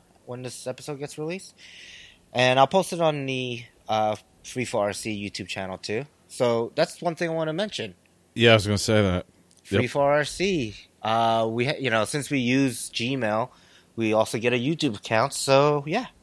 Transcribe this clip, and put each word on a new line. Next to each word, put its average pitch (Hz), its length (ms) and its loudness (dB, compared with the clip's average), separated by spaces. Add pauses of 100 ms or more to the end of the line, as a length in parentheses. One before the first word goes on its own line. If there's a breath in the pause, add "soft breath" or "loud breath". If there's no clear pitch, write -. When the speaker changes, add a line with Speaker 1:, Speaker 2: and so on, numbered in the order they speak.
(260)
Speaker 1:
when 123 160 -12
this 123 240 -12
episode 127 320 -10
gets 143 220 -12
released, 170 340 -10 (800 loud breath)
and 127 240 4
I'll 135 80 8
post 185 280 0
it 170 80 -2
on 147 260 0
the, 127 360 -6 (240)
uh, 107 280 0 (280)
Free 127 220 -4
for 104 200 0
R 101 80 -2
C 110 200 -6
YouTube 101 340 -8
channel 92 300 -8
too. 113 280 -6 (220)
So 117 460 0
that's - 260 -2
one 170 140 -4
thing 170 160 -4
I 160 40 -4
wanna 160 200 -4
mention. 160 400 -6 (400)
Speaker 2:
Yeah, 117 180 6
I - 40 10
was 95 100 2
gonna 104 140 0
say 107 240 2
that. 90 240 0 (420)
Yep. - 120 2
Speaker 1:
Free 123 60 0
for 143 240 2
R 147 140 2
C. 156 500 -4 (280)
Uh, 113 440 2
we 117 180 0
ha-, 143 140 -2
you 127 120 -2
know, 110 140 2
since 143 260 -6
we 143 80 0
use 127 500 0
Gmail, 117 600 -2 (460 soft breath)
we 110 180 0
also 107 260 2
get 120 140 2
a - 20 2
YouTube 127 420 -2
account. 120 360 2
So 143 520 4
yeah, 202 220 -4 (160)